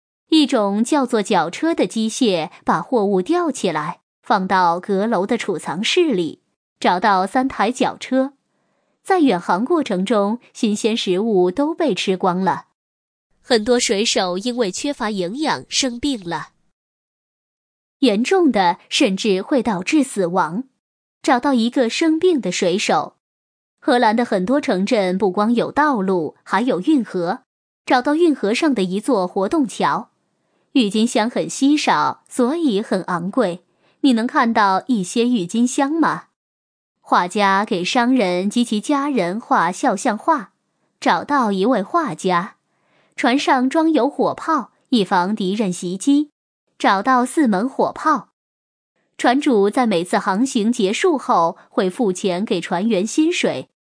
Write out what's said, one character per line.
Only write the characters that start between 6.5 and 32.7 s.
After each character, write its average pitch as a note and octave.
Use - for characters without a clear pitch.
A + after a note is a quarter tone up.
找 F#3+
到 F#3+
三 C4
台 A3
绞 A#3+
车。 C4
在 F#4
远 G#3+
航 G3
过 D#4+
程 F#3+
中， G#3
新 G#3+
鲜 G#3+
食 F#3+
物 F#3+
都 C#4+
被 D#4
吃 F#3+
光 F3+
了。 F#3
很 A3
多 B3
水 A3
手 F#3
因 A#3
为 A3+
缺 C#4+
乏 A3+
营 G3
养 G3+
生 A#3+
病 B3+
了， E3+
严 A3+
重 F4
的 F#3
甚 G3+
至 F#3+
会 B3
导 F#3
致 D4
死 G3
亡。 F3
找 B3+
到 C#4
一 A#3
个 A#3+
生 D#4+
病 F4
的 F#3
水 F3+
手。 E3
荷 B3+
兰 A3+
的 A#3+
很 G3
多 C4+
城 G3
镇 F#3+
不 G3
光 G#3
有 F3+
道 C4+
路， F#3
还 G3
有 B3+
运 C#4
河。 F3+
找 B3+
到 C#4+
运 D#4+
河 G#3
上 C#4+
的 G3
一 F#3+
座 G3+
活 F#3+
动 D#4
桥。 F3
郁 A3+
金 G#3+
香 A#3
很 D#3+
稀 C#4
少， D3+
所 C4
以 C4